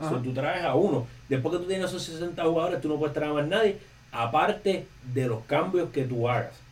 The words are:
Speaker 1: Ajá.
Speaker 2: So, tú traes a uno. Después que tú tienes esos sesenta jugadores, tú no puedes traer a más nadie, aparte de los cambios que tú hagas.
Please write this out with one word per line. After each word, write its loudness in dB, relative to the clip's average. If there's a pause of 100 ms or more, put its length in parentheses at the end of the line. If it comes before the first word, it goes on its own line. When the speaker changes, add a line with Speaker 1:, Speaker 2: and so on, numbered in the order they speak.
Speaker 1:
Ajá. -2
Speaker 2:
So, 0
tú -4
traes -2
a 2
uno. 4 (220)
Después 0
que -2
tú -6
tienes -2
esos -6
sesenta -6
jugadores, 2
tú -2
no 2
puedes 0
traer -2
a 0
más 2
nadie, 4 (340)
aparte 0 (260)
de 0
los -2
cambios 0
que -2
tú 0
hagas. 0 (180)